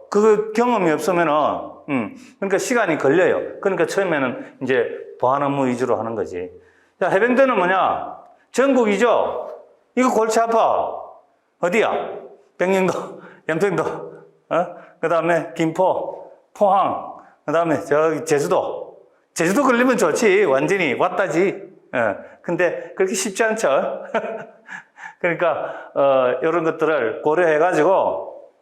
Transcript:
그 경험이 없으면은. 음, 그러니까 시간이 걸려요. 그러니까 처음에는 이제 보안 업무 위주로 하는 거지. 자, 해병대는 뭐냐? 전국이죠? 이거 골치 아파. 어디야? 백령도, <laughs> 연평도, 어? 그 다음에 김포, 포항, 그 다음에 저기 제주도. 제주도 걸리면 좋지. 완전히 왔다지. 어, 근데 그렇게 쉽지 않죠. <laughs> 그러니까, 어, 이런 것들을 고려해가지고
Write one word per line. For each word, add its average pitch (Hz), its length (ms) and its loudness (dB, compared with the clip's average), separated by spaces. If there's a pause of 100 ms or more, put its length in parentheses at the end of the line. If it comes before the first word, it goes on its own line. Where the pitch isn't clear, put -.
그 214 440 4
경험이 220 380 2
없으면은. 165 400 2 (580)
음, 117 260 -4 (240)
그러니까 196 180 0
시간이 190 400 0
걸려요. 139 640 2
그러니까 180 240 0
처음에는 156 800 -2
이제 123 240 2 (320)
보안 135 240 2
업무 139 240 0
위주로 120 300 0
하는 113 180 -4
거지. 90 340 -6 (500)
자, 180 100 0
해병대는 240 460 2
뭐냐? 180 600 0 (340)
전국이죠? 233 1000 2 (460)
이거 247 160 2
골치 226 280 2
아파. 220 600 0 (600)
어디야? 175 320 0 (680)
백령도, 185 640 0 (160)
<laughs> - 120 -20
연평도, 160 340 0 (680)
어? 165 160 0 (340)
그 165 100 -2
다음에 165 460 0
김포, 160 760 -2 (220)
포항, 190 640 0 (300)
그 147 80 -4
다음에 160 280 2
저기 151 440 0
제주도. 147 760 -2 (340)
제주도 196 300 0
걸리면 247 340 2
좋지. 180 480 2
완전히 151 480 0
왔다지. 175 800 -2 (220)
어, 113 220 0 (260)
근데 170 540 -2
그렇게 190 180 0
쉽지 220 300 -2
않죠. 190 600 0 (600)
<laughs> - 560 -20
그러니까, 165 720 -4
어, 135 480 2
이런 160 220 0
것들을 156 580 -2
고려해가지고 156 1300 2 (120)